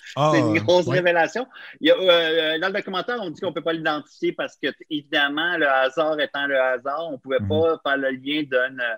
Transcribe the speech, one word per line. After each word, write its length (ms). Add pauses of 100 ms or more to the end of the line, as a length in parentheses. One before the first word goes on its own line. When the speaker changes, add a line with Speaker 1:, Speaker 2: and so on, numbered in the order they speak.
(140)
Speaker 1:
Ah, 180
Speaker 2:
C'est 80
une 200
grosse 260
Speaker 1:
ouais. 120
Speaker 2:
révélation. 500 (320)
Il 80
y 20
a, 60
euh, 640
dans 80
le 60
documentaire, 460
on 100
dit 100
qu'on 120
peut 120
pas 80
l'identifier 600
parce 300
que, 60 (200)
évidemment, 720
le 100
hasard 520
étant 260
le 140
hasard, 500
on 80
pouvait 220
Speaker 1:
Mhm. 80
Speaker 2:
pas 360
faire 120
le 160
lien 360
d'un, 280 (220)